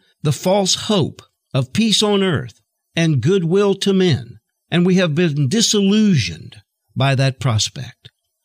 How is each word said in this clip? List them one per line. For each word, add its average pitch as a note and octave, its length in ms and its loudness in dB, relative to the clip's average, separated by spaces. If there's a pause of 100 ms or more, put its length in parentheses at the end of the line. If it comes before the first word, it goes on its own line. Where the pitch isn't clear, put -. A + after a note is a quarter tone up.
(220)
the D3 100 0
false F#3 440 0
hope - 480 -2 (280)
of B2+ 220 -4
peace G#3+ 300 0
on G3+ 180 2
earth C3+ 400 -4 (340)
and D#3+ 260 0
goodwill F#3+ 520 2
to G3 180 -2
men, F#3 460 0 (320)
and F3 160 2
we F#3 100 2
have F3+ 200 0
been D3 340 0
disillusioned G3 1080 0 (380)
by C3+ 200 0
that C3+ 240 -2
prospect, - 720 -4 (340)